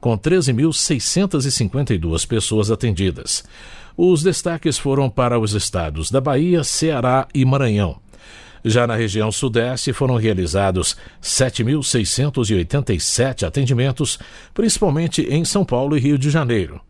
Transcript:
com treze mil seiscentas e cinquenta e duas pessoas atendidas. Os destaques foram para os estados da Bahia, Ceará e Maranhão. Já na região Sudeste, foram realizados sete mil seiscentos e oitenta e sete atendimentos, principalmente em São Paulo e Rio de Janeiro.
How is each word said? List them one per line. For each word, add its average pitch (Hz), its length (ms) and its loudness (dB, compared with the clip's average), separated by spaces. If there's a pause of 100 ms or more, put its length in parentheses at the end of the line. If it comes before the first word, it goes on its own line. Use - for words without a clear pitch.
com 117 160 0
treze 151 360 2
mil 143 200 2
seiscentas 165 720 0
e 135 80 -2
cinquenta 123 420 0
e 92 40 -2
duas 80 280 -2
pessoas 107 460 0
atendidas. 95 720 -2 (520)
Os 175 260 4
destaques 165 540 -2
foram 139 320 0
para 120 300 0
os 107 160 0
estados 80 560 -4
da 131 100 2
Bahia, 151 420 2
Ceará 131 720 0
e 135 120 2
Maranhão. 120 540 2 (640)
Já 120 240 4
na 117 80 -2
região 107 380 0
Sudeste, 120 600 -2
foram 127 240 0
realizados 95 800 0 (240)
sete - 440 -2
mil 139 180 0
seiscentos 123 680 0
e 110 40 2
oitenta 113 380 0
e 85 80 0
sete - 460 -2
atendimentos, 131 720 0 (340)
principalmente 170 680 0
em 156 220 0
São 196 200 0
Paulo 139 320 0
e 139 40 2
Rio 143 180 2
de 143 120 0
Janeiro. 117 600 0